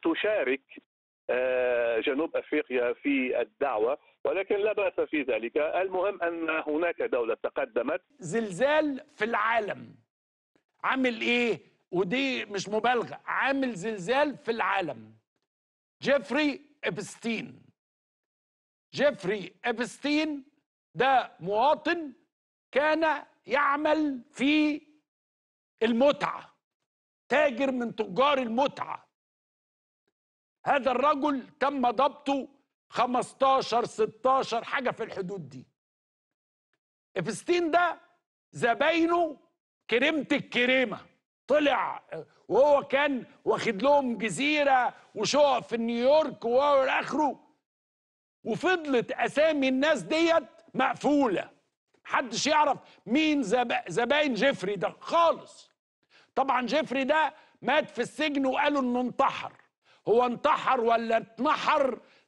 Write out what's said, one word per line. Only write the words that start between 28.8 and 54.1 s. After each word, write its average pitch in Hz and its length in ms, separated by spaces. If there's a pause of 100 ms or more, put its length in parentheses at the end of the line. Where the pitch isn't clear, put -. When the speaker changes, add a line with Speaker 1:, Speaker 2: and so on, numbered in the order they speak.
Speaker 2:
هذا 254 260
الرجل 277 560 (120)
تم 254 320
ضبطه 277 560 (420)
خمستاشر، 240 960
ستاشر، 226 800
حاجة 240 280
في - 120
الحدود 185 460
دي. 131 180 (1500)
إبستين 294 540
ده 339 280 (520)
زباينه 320 840 (520)
كريمة 269 420
الكريمة، 247 640 (500)
طلع 254 560 (440)
وهو 269 360
كان 269 420 (200)
واخد 202 360
لهم 269 360
جزيرة 254 760 (220)
وشقق 254 440
في 214 180
نيويورك 240 680
وآخره، 269 920 (1040)
وفضلت 277 680
أسامي 277 560
الناس 262 340
ديت 320 420 (300)
مقفولة، 254 760 (560)
محدش 233 420
يعرف 302 300 (280)
مين 294 380
زب-، 247 440
زباين 240 460